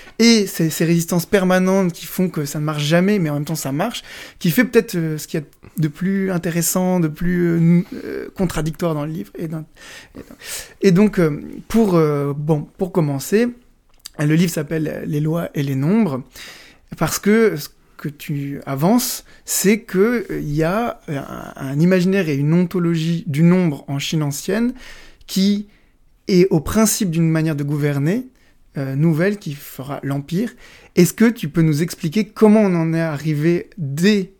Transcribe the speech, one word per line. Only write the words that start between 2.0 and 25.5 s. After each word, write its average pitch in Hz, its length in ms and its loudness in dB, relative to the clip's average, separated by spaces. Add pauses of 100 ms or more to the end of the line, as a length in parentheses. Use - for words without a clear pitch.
font 180 220 -2
que 156 160 -6
ça 147 140 -8
ne 151 60 -4
marche 151 180 -2
jamais, 180 380 2
mais 156 100 0
en 147 40 -2
même 147 100 -2
temps 160 100 -4
ça 147 160 -6
marche, 180 320 -4 (380)
qui 175 100 0
fait 233 140 4
peut-être, 226 320 0
euh, 160 200 -2
ce 147 120 -12
qu'il 160 120 -4
y - 20 -4
a 143 40 -18 (320)
de 156 100 0
plus 190 440 -2
intéressant, 180 640 0
de 160 100 2
plus, 175 380 0
euh, 170 120 2
n-, 170 260 4 (200)
euh, - 300 -10
contradictoire 160 600 -2
dans 147 100 -4
le 156 80 -6
livre. 196 260 -10
Et 165 80 -6
d'un, 156 180 -8 (520)
et - 20 -16
d'un, - 180 -20 (460)
et - 80 6
donc, 190 300 4
euh, 151 200 0 (280)
pour, 214 260 2
euh, 147 420 0
bon, 151 300 -2 (100)
pour 180 140 -4
commencer, 170 580 0 (680)
le 151 160 2
livre 170 160 4
s'appelle 156 560 -4
Les 151 140 -2
lois 160 340 -2
et 147 80 -2
les 139 140 -4
nombres, 147 480 0 (760)
parce - 220 -2
que 208 360 4
ce 147 120 -10 (280)
que - 120 -10
tu 143 560 -8
avances, 165 600 0 (200)
c'est 208 360 2
que, 226 500 0
euh, 147 100 -6
il 151 140 -6
y 156 80 0
a 214 460 -2
un, - 480 -10
un 139 220 -6
imaginaire 185 520 2
et 143 40 0
une 147 200 2
ontologie 170 720 0
du 147 160 0
nombre 170 460 4
en 139 100 -4
Chine 151 240 -2
ancienne 196 500 -2 (540)
qui 202 420 0 (580)